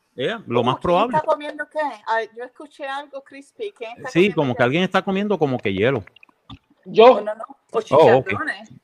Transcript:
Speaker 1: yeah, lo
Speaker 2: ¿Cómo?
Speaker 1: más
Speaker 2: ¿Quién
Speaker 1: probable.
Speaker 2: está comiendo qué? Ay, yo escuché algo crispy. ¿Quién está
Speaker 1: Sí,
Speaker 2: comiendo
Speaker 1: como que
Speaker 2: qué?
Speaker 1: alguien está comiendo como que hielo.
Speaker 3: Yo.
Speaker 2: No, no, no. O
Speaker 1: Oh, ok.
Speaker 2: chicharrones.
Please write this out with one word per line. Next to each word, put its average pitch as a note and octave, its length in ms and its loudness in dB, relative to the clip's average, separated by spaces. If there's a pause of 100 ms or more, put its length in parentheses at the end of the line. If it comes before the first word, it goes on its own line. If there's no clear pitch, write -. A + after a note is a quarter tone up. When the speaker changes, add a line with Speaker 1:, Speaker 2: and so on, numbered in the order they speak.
(160)
Speaker 1:
yeah, E3+ 220 -4 (100)
lo A#2+ 120 0
Speaker 2:
¿Cómo? A#2 40 4
Speaker 1:
más B2+ 120 2
Speaker 2:
¿Quién - 60 -10
Speaker 1:
probable. G3 360 2
Speaker 2:
está D#4 100 -2
comiendo D4 440 -4
qué? D#4 80 -6 (280)
Ay, A3+ 200 -2 (100)
yo A#3+ 60 -12
escuché D4 440 -16
algo C#4 360 -12
crispy. - 540 -14
¿Quién A3+ 200 -12
está C4 120 -14
Speaker 1:
Sí, E3+ 100 0 (120)
Speaker 2:
comiendo - 40 -6
Speaker 1:
como C#3 180 0
que G#2+ 40 -12
Speaker 2:
qué? B2+ 60 4
Speaker 1:
alguien D3 200 0
está F#3 180 0
comiendo G3 380 -2
como C3+ 200 0
que G2+ 140 -4
hielo. G#2+ 300 0 (840)
Speaker 3:
Yo. A3 300 6
Speaker 2:
No, G3+ 60 -4
no, G#3+ 140 -8
no. A3 80 -16 (300)
O A3 60 -2 (120)
Speaker 1:
Oh, C3+ 260 6
ok. C3 100 -2
Speaker 2:
chicharrones. - 420 -8 (140)